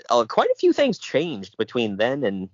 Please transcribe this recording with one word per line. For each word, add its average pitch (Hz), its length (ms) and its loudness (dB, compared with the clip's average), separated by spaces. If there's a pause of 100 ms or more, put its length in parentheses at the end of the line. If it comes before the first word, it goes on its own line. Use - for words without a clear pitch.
uh, 120 180 4
quite 254 240 0
a 508 40 2
few 349 180 2
things 277 260 0
changed 135 600 -4
between 110 400 -2
then 131 260 0
and, 98 280 -2